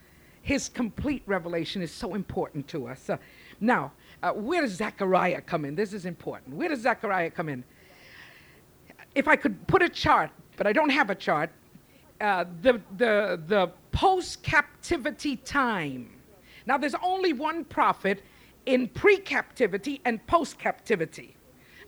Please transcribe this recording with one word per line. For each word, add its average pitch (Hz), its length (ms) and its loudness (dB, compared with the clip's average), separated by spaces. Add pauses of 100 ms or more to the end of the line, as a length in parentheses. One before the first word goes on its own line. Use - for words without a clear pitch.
(400)
His - 300 -2
complete 254 560 -4
revelation 175 560 -2
is 156 100 -6
so - 220 -8
important 170 540 -6
to 127 200 -8
us. 131 220 -10
Uh, 160 80 -2 (420)
now, 190 320 2 (300)
uh, 180 100 0
where 285 300 -2
does 202 140 -2
Zechariah 180 680 0
come 156 240 -4
in? 143 80 -6
This 185 180 -4
is 185 140 -10
important. 151 500 -10
Where 330 140 -2
does 269 100 -4
Zechariah 202 500 0
come 160 200 -6
in? 127 140 -8 (1500)
If 269 140 2
I 311 80 6
could 226 300 -4
put 381 160 4
a 339 80 2
chart, 233 400 2 (260)
but 196 100 0
I 214 60 2
don't 302 180 2
have 269 180 2
a 196 60 -2
chart, 165 360 0 (680)
uh, 196 240 2 (180)
the, 247 180 4 (160)
the, 208 500 2
the 185 240 4 (220)
post-captivity 311 1400 0
time. 165 720 -2 (560)
Now, 262 120 2
there's 277 220 -2
only 370 320 2
one 302 320 -2
prophet 196 600 0 (420)
in 254 220 2
pre-captivity 277 1160 2
and 233 220 -2
post-captivity. - 1120 -2 (520)